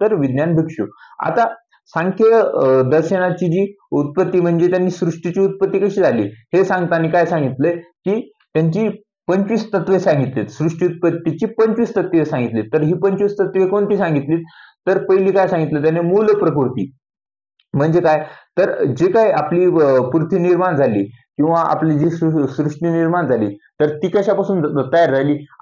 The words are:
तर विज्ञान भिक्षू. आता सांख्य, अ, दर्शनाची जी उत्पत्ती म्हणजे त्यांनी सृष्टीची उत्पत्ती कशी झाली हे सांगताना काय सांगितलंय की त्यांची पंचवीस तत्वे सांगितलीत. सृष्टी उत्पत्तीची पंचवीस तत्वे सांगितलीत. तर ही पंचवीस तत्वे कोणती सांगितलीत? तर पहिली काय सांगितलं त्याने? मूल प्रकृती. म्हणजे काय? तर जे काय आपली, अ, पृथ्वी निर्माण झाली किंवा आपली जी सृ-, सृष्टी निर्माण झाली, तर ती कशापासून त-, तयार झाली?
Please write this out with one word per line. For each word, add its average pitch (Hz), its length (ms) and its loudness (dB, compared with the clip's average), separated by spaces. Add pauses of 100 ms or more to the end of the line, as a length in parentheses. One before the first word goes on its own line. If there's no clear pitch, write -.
तर 214 120 2
विज्ञान 147 420 0
भिक्षू. - 300 -2 (340)
आता 233 340 -2 (320)
सांख्य, 185 480 0
अ, 135 560 4
दर्शनाची 175 560 0
जी 196 320 0 (140)
उत्पत्ती 175 500 0
म्हणजे 170 280 2
त्यांनी 185 200 0
सृष्टीची 175 500 -4
उत्पत्ती 190 400 0
कशी 196 220 0
झाली 123 220 2
हे 170 400 -2
सांगताना 170 440 0
काय 170 180 2
सांगितलंय 156 500 -2
की - 560 -6 (220)
त्यांची 165 360 0 (380)
पंचवीस 202 460 -2
तत्वे 190 260 0
सांगितलीत. 135 460 0
सृष्टी 165 400 -4
उत्पत्तीची 170 600 -2
पंचवीस 220 500 -2
तत्वे 170 300 0
सांगितलीत. 113 380 -4 (100)
तर 156 80 0
ही 156 120 0
पंचवीस 196 400 -2
तत्वे 190 340 -2
कोणती 202 300 0
सांगितलीत? 160 460 -2 (440)
तर 196 180 0
पहिली 190 260 2
काय 190 160 2
सांगितलं 151 340 -2
त्याने? 160 200 0
मूल 190 240 2
प्रकृती. 147 640 0 (840)
म्हणजे 160 280 2
काय? 156 240 2 (320)
तर - 260 0
जे 156 280 0
काय 220 200 4
आपली, 170 340 0
अ, 147 360 4
पृथ्वी 160 380 0
निर्माण 175 360 2
झाली 110 300 2
किंवा 160 540 -2
आपली 156 400 0
जी 165 100 0
सृ-, 160 360 0
सृष्टी 147 440 -4
निर्माण 165 380 0
झाली, 110 280 -2
तर - 420 -4
ती 185 100 -2
कशापासून 196 540 0
त-, 139 320 -2
तयार 165 160 4
झाली? 143 360 0 (160)